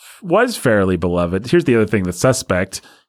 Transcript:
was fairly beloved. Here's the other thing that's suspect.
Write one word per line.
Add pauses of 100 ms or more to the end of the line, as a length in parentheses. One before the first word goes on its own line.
(220)
was
fairly
beloved.
Here's
the
other
thing
that's
suspect. (280)